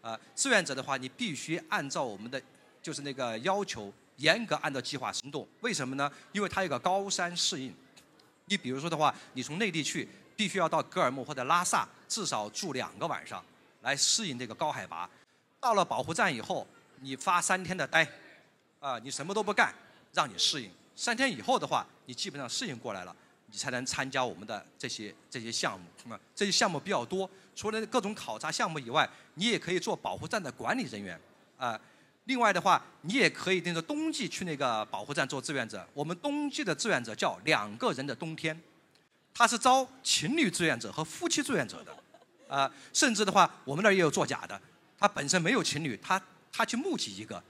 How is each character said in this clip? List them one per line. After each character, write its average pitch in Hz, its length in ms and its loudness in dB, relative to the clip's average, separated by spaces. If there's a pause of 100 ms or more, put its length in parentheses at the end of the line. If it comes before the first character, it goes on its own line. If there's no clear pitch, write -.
呃， 113 180 -8 (160)
志 - 140 0
愿 202 160 6
者 135 100 -4
的 135 80 -6
话， 135 140 -2
你 131 100 -6
必 196 260 -4
须 156 240 -4 (120)
按 175 180 -2
照 151 160 -2
我 107 140 -6
们 110 120 -12
的， 131 120 -8 (400)
就 165 100 -8
是 143 120 -8
那 139 100 -6
个 120 260 -2
要 190 240 2
求， 104 300 -8 (220)
严 165 320 4
格 151 100 0
按 151 160 -2
照 131 80 -2
计 - 160 -6
划 117 140 -2
行 131 180 -6
动。 143 180 -6 (120)
为 233 120 -2
什 143 160 -2
么 131 60 -6
呢？ 139 180 -2 (200)
因 202 100 -2
为 190 80 0
它 190 140 0
有 180 60 0
个 131 100 0
高 196 280 2
山 175 300 -2
适 170 240 0
应。 127 100 -8 (720)
你 202 120 0
比 127 120 -4
如 131 100 -2
说 160 100 -4
的 165 80 -2
话， 147 160 4 (200)
你 127 100 -6
从 151 160 -6
内 220 100 2
地 156 140 -2
去， 135 260 -4 (260)
必 208 120 0
须 185 100 -2
要 170 100 4
到 160 140 2
格 - 180 -4
尔 139 120 4
木 135 120 -6
或 147 120 -8
者 131 80 -4
拉 165 200 4
萨， 156 240 2 (200)
至 208 180 -4
少 107 240 -2
住 160 240 -6
两 117 240 -4
个 127 80 -4
晚 113 220 -6
上， 92 160 -10 (380)
来 131 140 0
适 208 320 2
应 123 120 -4
这 127 80 -6
个 107 80 -10
高 156 160 0
海 104 160 -8
拔。 85 200 -8 (520)
到 240 160 4
了 190 100 6
保 117 160 -2
护 156 100 -4
站 180 220 2
以 113 80 -6
后， 139 240 -6 (360)
你 135 140 -8
发 180 240 2
三 185 240 2
天 180 140 -4
的 151 80 0
呆， 160 220 4 (720)
啊， 135 180 -4
你 120 140 -10
什 175 120 -6
么 175 120 -6
都 214 80 0
不 202 100 -2
干， 185 180 4 (420)
让 156 140 2
你 101 80 -10
适 127 280 0
应。 95 80 -14 (220)
三 - 220 -2
天 262 160 2
以 214 100 -6
后 247 160 4
的 - 80 0
话， 123 220 0 (180)
你 127 80 -14
基 190 160 -6
本 143 100 -10
上 131 80 -6
适 233 200 -4
应 131 100 -6
过 113 160 -6
来 92 120 -8
了， 90 100 -14 (320)
你 - 100 -14
才 139 140 -4
能 123 140 -2
参 135 240 -2
加 131 140 0
我 110 120 -2
们 95 100 -14
的 107 180 -8 (140)
这 - 100 -8
些， 107 260 -8 (180)
这 123 100 -8
些 113 100 -6
项 110 280 0
目。 87 80 -18 (160)
那 120 60 -16
么 110 100 -12 (160)
这 208 100 0
些 202 60 0
项 220 180 4
目 156 100 -2
比 170 120 -6
较 147 120 2
多， 185 240 -2 (280)
除 208 160 -4
了 220 160 -2
各 247 120 2
种 202 140 -2
考 113 240 -8
察 151 140 -4
项 196 180 0
目 160 80 -4
以 123 140 -8
外， 139 180 6 (260)
你 175 100 0
也 226 120 4
可 165 140 -4
以 185 80 2
做 202 160 0
保 98 200 -4
护 143 120 -8
站 214 160 0
的 131 80 -6
管 127 260 -2
理 262 60 -2
人 107 180 -8
员。 87 180 -10 (380)
啊， 120 220 -2 (460)
另 254 140 0
外 220 140 6
的 180 80 2
话， 180 220 6 (180)
你 165 120 -4
也 240 160 6
可 175 220 -2
以 185 80 4
等 170 120 -2
于 - 20 -2
说 165 80 0
冬 302 300 -2
季 269 160 -4
去 - 180 -6
那 165 100 -2
个 120 300 0
保 104 180 -6
护 123 80 -10
站 143 160 0
做 135 140 -4
志 151 120 -6
愿 127 140 -2
者。 98 260 -10
我 143 100 -4
们 165 160 -4
冬 294 300 -2
季 285 140 -4
的 175 120 0
志 - 140 -2
愿 139 140 2
者 110 120 -8
叫 113 300 0
两 107 320 2
个 240 160 0
人 135 120 -4
的 139 80 -4
冬 160 220 -6
天， 160 260 -4 (720)
他 240 140 6
是 233 100 2
招 254 300 6 (160)
情 - 320 2
侣 285 160 6
志 175 140 0
愿 135 140 2
者 113 120 -8
和 156 120 -4
夫 - 240 -6
妻 294 140 2
志 277 120 -2
愿 143 140 2
者 80 160 -12
的。 - 120 -16 (520)
啊， 139 240 2 (220)
甚 254 220 6
至 208 100 2
的 190 60 2
话， 185 180 10 (140)
我 135 120 -4
们 165 60 0
那 214 80 8
儿 196 40 8
也 190 60 6
有 160 120 6
作 151 160 2
假 - 180 -4
的， 101 160 -10 (380)
他 202 80 6
本 143 200 0
身 180 140 4
没 170 120 2
有 214 100 2
情 147 200 -2
侣， 123 200 -4
他， 190 180 2 (300)
他 - 120 0
去 226 140 0
募 320 180 0
集 101 200 -4
一 104 100 -10
个。 92 240 -10